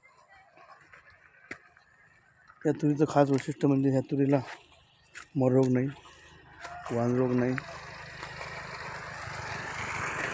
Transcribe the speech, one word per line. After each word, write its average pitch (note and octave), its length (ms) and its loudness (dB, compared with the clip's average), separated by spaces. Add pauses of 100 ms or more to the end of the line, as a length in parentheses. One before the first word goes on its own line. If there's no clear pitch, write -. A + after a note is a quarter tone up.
(2750)
या D3+ 60 6
तुरीचं D3 360 2
खास C#3+ 220 6
वैशिष्ट्य C#3 380 2
म्हणजे C3+ 220 4
ह्या C3 100 4
तुरीला C#3 400 2 (960)
मर B2+ 160 4
रोग C3 160 6
नाही, B2+ 180 2 (1040)
वान A#2+ 240 2
रोग B2+ 160 2
नाही. B2 200 2 (2750)